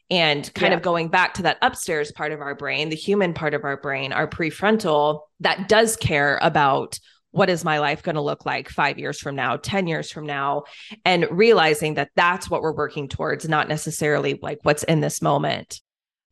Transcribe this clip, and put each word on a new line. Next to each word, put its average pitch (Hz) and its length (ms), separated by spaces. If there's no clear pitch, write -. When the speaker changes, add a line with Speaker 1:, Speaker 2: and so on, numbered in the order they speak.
Speaker 1:
And 170 440
kind 190 160
Speaker 2:
Yeah. 170 60
Speaker 1:
of 165 40
going 170 280
back 180 260
to 190 80
that 156 180
upstairs 160 500
part 151 200
of 147 100
our 143 140
brain, 143 340
the 160 60
human 185 400
part 151 180
of 143 100
our 139 140
brain, 135 340
our 131 160
prefrontal, 156 920
that 175 280
does 220 280
care 143 440
about 143 560
what 185 180
is 170 160
my 156 140
life 147 240
gonna 156 180
look 147 240
like 135 260
five 143 280
years 147 220
from 139 160
now, 123 220
ten 196 280
years 151 260
from 151 140
now, 143 380
and 175 240
realizing 160 640
that 143 220
that's 175 340
what 165 140
we're 151 120
working 147 320
towards, 143 400
not 151 220
necessarily, 147 720
like, 147 220
what's 151 180
in 160 180
this 147 220
moment. 147 580